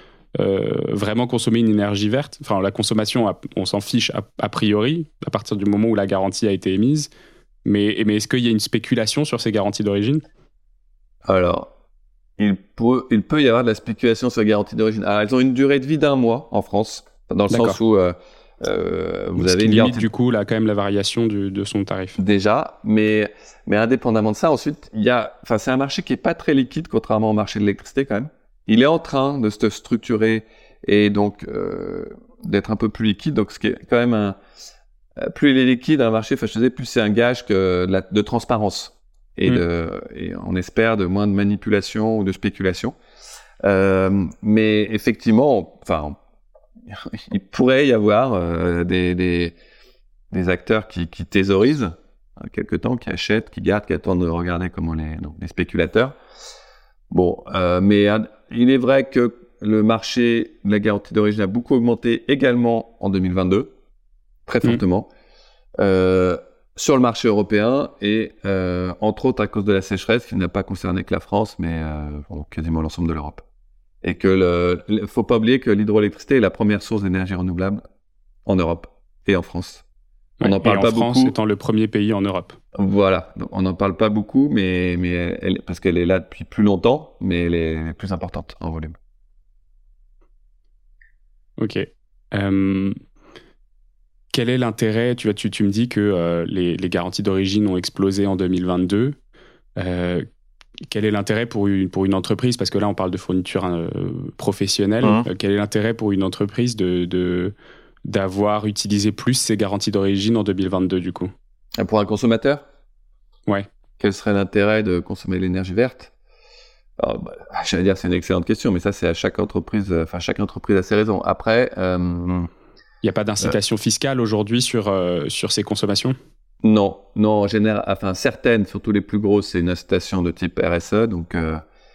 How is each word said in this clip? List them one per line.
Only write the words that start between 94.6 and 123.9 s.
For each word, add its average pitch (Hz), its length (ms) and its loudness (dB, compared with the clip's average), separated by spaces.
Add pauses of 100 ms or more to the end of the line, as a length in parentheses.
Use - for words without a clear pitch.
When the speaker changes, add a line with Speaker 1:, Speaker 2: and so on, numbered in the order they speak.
Speaker 1:
Tu 117 120 -4
vois, 104 60 2
tu, 101 160 -4
tu 107 140 -2
me 101 60 4
dis 110 180 0
que, 107 140 -2
euh, 85 480 0
les, 87 260 0
les 92 140 -4
garanties 90 340 -4
d'origine 98 460 2
ont 92 80 0
explosé 98 500 0
en 95 80 0
deux 90 140 0
mille 90 160 0
vingt-deux. 92 480 0 (640)
Euh, 90 480 -2 (640)
quel 107 160 -2
est 107 60 2
l'intérêt 107 340 -2
pour 104 220 -2
une, 95 220 2
pour 95 140 -2
une 98 100 2
entreprise ? 107 440 -2
Parce - 120 -4
que - 80 -2
là, 104 120 0
on 101 40 -2
parle 92 180 -4
de 95 60 -4
fourniture, 92 460 -4
euh, 85 240 -4 (480)
professionnelle. 101 720 -2
Speaker 2:
Mhm. 107 220 2
Speaker 1:
Euh, 90 120 -6
quel 101 120 -2
est 101 60 2
l'intérêt 104 360 -2
pour 110 180 -2
une 95 120 0
entreprise 107 520 -2
de, 90 300 0
de, 90 480 -2 (500)
d'avoir 101 640 -2
utilisé 104 480 -2
plus 123 220 -2
ses - 200 -2
garanties 101 360 -2
d'origine 98 440 0
en 107 80 0
deux 101 80 0
mille 92 160 -2
vingt-deux, 92 320 0
du 90 140 -6
coup ? 95 180 -8 (460)
Speaker 2:
Et - 60 -2
pour 214 160 0
un 202 60 0
consommateur ? 135 600 0 (800)
Speaker 1:
Ouais. 101 200 -2 (320)
Speaker 2:
Quel 101 140 0
serait - 180 -4
l'intérêt 101 500 2
de 92 180 0
consommer 92 380 -6
de 92 40 -4
l'énergie 92 320 -4
verte ? 123 400 -2 (880)
Alors, 57 200 -2
bah, - 120 -14 (320)
j'allais 90 180 -2
dire, 95 140 2
c'est - 100 -6
une 90 60 0
excellente 90 320 -2
question, 110 260 0
mais 87 80 0
ça, 101 140 -2
c'est - 140 -4
à 85 60 0
chaque - 260 -4
entreprise, 98 520 -4
euh, 82 120 0
enfin, 85 160 -8
chaque - 200 -4
entreprise 101 380 -2
a 92 60 0
ses - 120 -2
raisons. 107 260 2
Après, 113 560 0
euh, 90 680 -2 (580)
Speaker 1:
Il - 20 0
n'y 107 40 2
a - 40 0
pas 107 120 0
d'incitation 104 500 0
Speaker 2:
euh, - 20 0
Speaker 1:
fiscale 131 440 -2